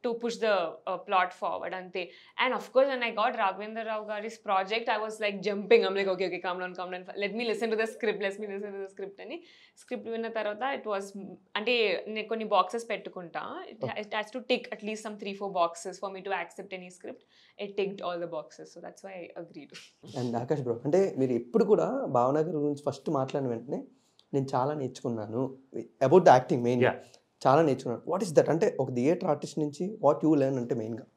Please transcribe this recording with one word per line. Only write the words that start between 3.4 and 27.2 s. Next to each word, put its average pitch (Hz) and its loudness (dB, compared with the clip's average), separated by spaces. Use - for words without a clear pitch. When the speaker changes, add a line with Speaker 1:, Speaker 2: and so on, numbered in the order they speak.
Speaker 1:
రాఘవేంద్ర 208 -2
రావు 214 -4
గారి's 214 -8
project, 202 0
I - -2
was 214 -6
like 202 0
jumping. 202 6
I'm 190 0
like, 196 2
"Okay, 185 -2
okay, 180 -6
calm 180 -4
down, 180 -8
calm 180 -8
down. 180 -10
Let 190 -4
me 240 -4
listen 226 -2
to 214 -2
the 226 -2
script, 214 -2
let 196 -2
me 208 -8
listen 202 -8
to 196 -8
the 190 -12
script" 190 -12
అని 277 -10
స్క్రిప్ట్ 220 -10
విన్న 226 -4
తర్వాత 208 -4
it - -10
was, 196 -4
అంటే 220 2
నేను 214 -6
కొన్ని 220 -4
బాక్సెస్ 233 2
పెట్టుకుంటా. 175 -8
It, 220 -14
Speaker 2:
Okay. 226 -4
Speaker 1:
it 208 -10
has 214 -4
to 254 -6
tick 233 2
at - -18
least 220 -8
some 214 -10
three, 196 -6
four 196 -4
boxes 175 0
for 196 -6
me 190 -10
to 196 -2
accept 190 -12
any 180 -14
script. 254 -16
It 196 -10
ticked 190 -2
all 175 -4
the 165 -8
boxes, 151 -12
so 175 -18
that's 175 -18
why 190 -14
I 165 -14
agreed. 147 -16
Speaker 2:
And 123 -2
ఆకాష్ 139 -2
బ్రో, 113 -2
అంటే 147 4
మీరు 131 4
ఎప్పుడు 190 2
కూడా 165 4
భావన 127 4
గారి 160 -2
గురించి 147 -2
ఫస్ట్ - -4
మాట్లాడిన 135 0
వెంటనే, 131 -6
"నేను 135 2
చాలా 135 2
నేర్చుకున్నాను 117 -4
about 175 10
the 135 12
acting 131 0
main." 123 4
Speaker 3:
Yeah. - 0